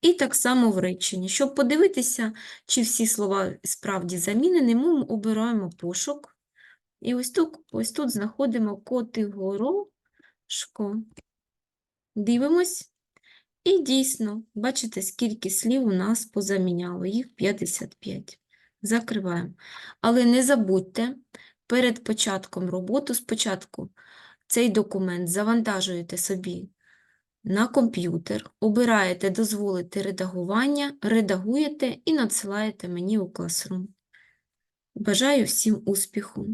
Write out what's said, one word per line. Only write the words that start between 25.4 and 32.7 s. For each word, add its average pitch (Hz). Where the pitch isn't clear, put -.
собі 185
на 214
комп'ютер, 190
обираєте 208
«Дозволити 202
редагування», 202
редагуєте 226
і 330
надсилаєте 214